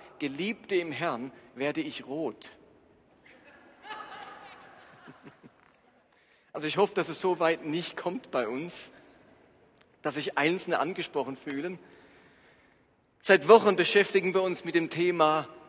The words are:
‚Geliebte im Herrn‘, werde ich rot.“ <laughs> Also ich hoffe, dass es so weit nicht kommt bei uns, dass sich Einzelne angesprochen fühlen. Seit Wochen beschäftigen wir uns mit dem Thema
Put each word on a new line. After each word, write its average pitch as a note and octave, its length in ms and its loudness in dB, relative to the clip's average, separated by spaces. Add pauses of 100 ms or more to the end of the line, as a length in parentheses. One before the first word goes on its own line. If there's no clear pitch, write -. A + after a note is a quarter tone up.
(180)
‚Geliebte F3+ 580 -4
im E3+ 160 -2
Herrn‘, C3 400 -6 (220)
werde D3 280 -4
ich C3+ 260 -10
rot.“ C#3 420 -8 (1400)
<laughs> G#4 1300 -18 (1400)
Also D#3 160 -6
ich C#3+ 100 -4
hoffe, G3 180 2
dass E3 140 0
es D3+ 120 -6
so F3+ 180 0
weit E3 260 2
nicht D#3+ 300 -4
kommt - 360 -8
bei B2 160 -2
uns, C#3+ 440 -8 (1080)
dass C#3+ 140 -4
sich D3 220 -6
Einzelne E3 420 0
angesprochen C#3+ 580 -4
fühlen. D3+ 400 -8 (1400)
Seit F3 280 6
Wochen G#3 280 10
beschäftigen F#3 580 2
wir F#3+ 80 2
uns F#3 240 -2
mit E3 80 -4
dem E3 160 2
Thema E3 580 2 (220)